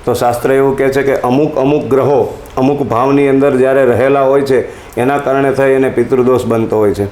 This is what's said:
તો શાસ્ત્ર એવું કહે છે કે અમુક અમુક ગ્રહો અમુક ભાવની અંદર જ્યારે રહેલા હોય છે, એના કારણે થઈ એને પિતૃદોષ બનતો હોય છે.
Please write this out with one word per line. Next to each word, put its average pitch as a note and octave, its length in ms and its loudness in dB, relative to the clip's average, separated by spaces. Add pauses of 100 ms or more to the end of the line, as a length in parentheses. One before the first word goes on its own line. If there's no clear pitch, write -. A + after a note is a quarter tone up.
તો A#2+ 100 -2
શાસ્ત્ર A#2+ 380 -2
એવું C3+ 260 2
કહે C3+ 100 0
છે C3+ 140 0
કે C3+ 180 -2
અમુક C3+ 380 0
અમુક C#3 260 0
ગ્રહો A#2 540 0 (180)
અમુક C3+ 260 0
ભાવની C3+ 460 0
અંદર C#3 280 2
જ્યારે C3+ 280 2
રહેલા C3 360 2
હોય C3+ 200 2
છે, C3 280 0 (280)
એના C3+ 220 0
કારણે C#3 340 0
થઈ C3+ 180 0
એને C3+ 180 2
પિતૃદોષ B2 560 0
બનતો A2 340 -2
હોય G#2 160 2
છે. G2+ 180 -4